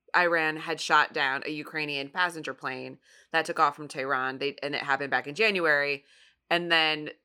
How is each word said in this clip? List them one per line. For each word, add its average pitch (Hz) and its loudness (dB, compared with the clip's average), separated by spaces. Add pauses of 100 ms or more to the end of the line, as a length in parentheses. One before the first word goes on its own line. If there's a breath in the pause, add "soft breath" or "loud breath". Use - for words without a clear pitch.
(160)
Iran 165 4
had 160 -4
shot 151 4
down 139 0
a - -4
Ukrainian 151 -6
passenger 165 -2
plane 131 -8 (340 soft breath)
that 160 2
took 170 -4
off 147 4
from 151 -12
Tehran. 135 -4
They, 139 -4
and 143 -2
it 120 -2
happened 139 -2
back 127 0
in 143 -8
January. 156 2 (460 soft breath)
And 170 0
then 156 2 (160)